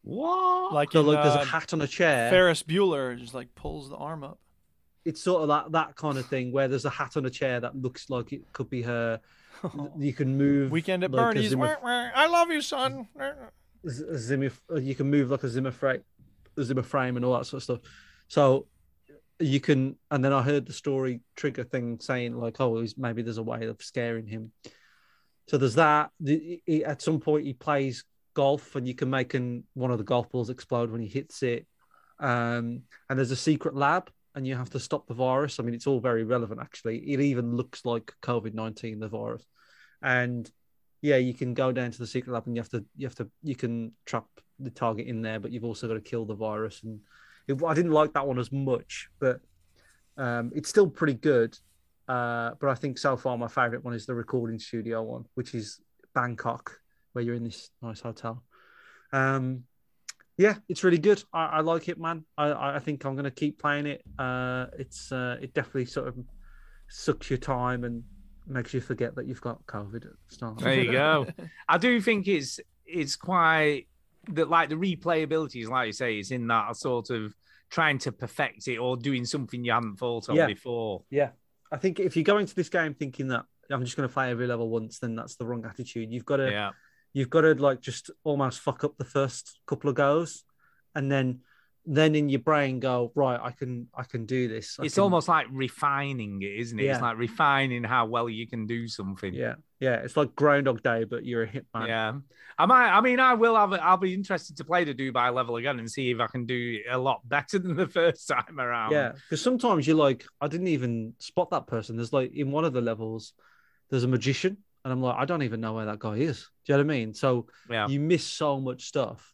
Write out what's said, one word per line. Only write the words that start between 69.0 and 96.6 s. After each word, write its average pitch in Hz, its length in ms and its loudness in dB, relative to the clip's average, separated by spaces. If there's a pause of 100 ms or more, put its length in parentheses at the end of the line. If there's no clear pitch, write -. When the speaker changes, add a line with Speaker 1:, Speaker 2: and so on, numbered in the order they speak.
Speaker 3:
that 123 120 -8
you've 131 140 -10
got 120 260 -8
covid 104 300 -10
at 113 60 -12
the - 300 -20
start. 113 260 -10
Speaker 1:
There 131 200 2
you 123 140 2
go. 147 340 4 (200)
Speaker 3:
<laughs> - 220 -10
Speaker 1:
I 170 80 6
do 240 240 4
think 202 280 0
it's, 147 300 -2 (260)
it's 156 320 -4
quite, 160 720 4 (440)
that, 151 180 2
like, 165 200 6
the 156 60 -2
replayability 160 840 0
is, 110 80 -6
like 127 180 0
you 104 60 -6
say, 117 260 -2
it's 98 120 -8
in 120 160 -4
that 113 300 2
sort 123 320 -2
of 110 260 -4 (340)
trying 151 300 2
to 131 140 -4
perfect 120 560 -6
it 120 80 -4
or 127 200 0
doing 123 280 -2
something 123 400 -6
you 120 80 2
hadn't 110 240 0
thought 120 320 -4
of 143 60 2
Speaker 3:
Yeah. 160 120 6
Speaker 1:
before. 110 640 -4
Speaker 3:
Yeah. 139 220 0 (400)
I 147 60 -4
think 185 220 0
if 185 180 0
you 165 60 2
go 202 140 6
into 202 180 -2
this 175 140 -2
game 160 260 0
thinking 135 320 -6
that 120 160 -2 (260)
I'm 131 140 -2
just 123 140 -6
gonna 135 120 0
play 131 220 0
every 123 160 -2
level 117 220 -2
once, 113 300 -4
then 117 160 -4
that's 113 200 -10
the 120 100 -8
wrong 117 200 -6
attitude. 113 460 -10
You've 120 140 -8
gotta, 135 240 2
Speaker 1:
Yeah. 101 220 -2 (420)
Speaker 3:
you've 131 160 -2
gotta, 160 240 6
like, 135 280 2
just - 280 -12 (140)
almost 139 380 0
fuck - 220 -2
up 147 140 -4
the 120 80 -6
first - 640 -2
couple - 240 0
of 123 40 0
goes, 147 480 2 (520)
and 139 160 0
then, 127 300 0 (440)
then 156 280 4
in 147 160 2
your 135 120 2
brain 139 380 2
go, 123 360 0
"Right, 127 260 2
I 120 100 -8
can, 123 440 -8
I 127 80 -8
can 117 240 -8
do 127 200 0
this." 110 320 -8
I 160 60 -6
Speaker 1:
It's 147 100 -4
Speaker 3:
can 196 80 6
Speaker 1:
almost 180 240 4
like 156 220 4
refining 131 960 -2
it, 101 160 -6
isn't 117 200 -6